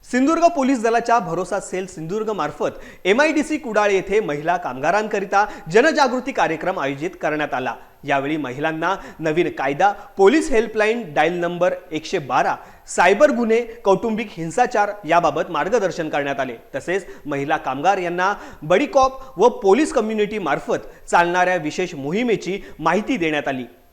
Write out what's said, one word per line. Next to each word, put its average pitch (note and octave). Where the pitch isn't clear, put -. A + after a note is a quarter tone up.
सिंधुदुर्ग E4
पोलीस C4+
दलाच्या A#3
भरोसा F3+
सेल F#3
सिंधुदुर्ग F#3
मार्फत E3+
एमआयडीसी D4
कुडाळ G#3
येथे G3
महिला D#3+
कामगारांकरिता G3
जनजागृती B3+
कार्यक्रम E3
आयोजित C#3+
करण्यात D3+
आला. B2+
यावेळी C#3
महिलांना D#3+
नवीन D#3+
कायदा, D3
पोलीस A3
हेल्पलाईन A3
डायल D#3+
नंबर F3
एकशे D#3
बारा, C#3+
सायबर G3+
गुन्हे, A3+
कौटुंबिक A3
हिंसाचार G#3
याबाबत E3
मार्गदर्शन E3
करण्यात C#3
आले. B2+
तसेच F3+
महिला C#3+
कामगार D3
यांना F3+
बडी F3+
कॉप C4
व A#3
पोलीस A#3
कम्युनिटी G#3+
मार्फत D#3+
चालणाऱ्या F3+
विशेष E3+
मोहिमेची F#3
माहिती G3+
देण्यात D3+
आली. B2+